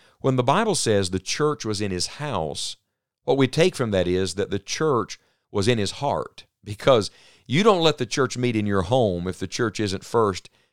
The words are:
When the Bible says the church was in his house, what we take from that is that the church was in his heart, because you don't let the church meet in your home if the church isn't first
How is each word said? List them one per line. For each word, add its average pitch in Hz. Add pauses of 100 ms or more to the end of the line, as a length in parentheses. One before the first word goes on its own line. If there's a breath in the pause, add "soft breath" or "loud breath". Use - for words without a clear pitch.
(200 soft breath)
When 131
the 127
Bible 180
says 101
the 92
church 147
was 107
in 104
his 90
house, 98 (480)
what 139
we 135
take 170
from 117
that 92
is 90
that 98
the 101
church 131 (320)
was 101
in 123
his 98
heart, - (180)
because 104 (360 soft breath)
you 139
don't 208
let 160
the 127
church 127
meet 123
in 107
your 101
home 92
if 92
the -
church 113
isn't 101
first 107 (220)